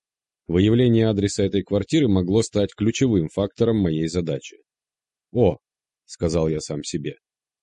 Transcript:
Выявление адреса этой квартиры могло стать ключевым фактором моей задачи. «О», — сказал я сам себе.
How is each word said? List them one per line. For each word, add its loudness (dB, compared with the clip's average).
Выявление 2
адреса -2
этой -2
квартиры 0
могло 2
стать -2
ключевым 0
фактором -2
моей 0
задачи. -6
«О», — 2
сказал -2
я -4
сам -10
себе. -8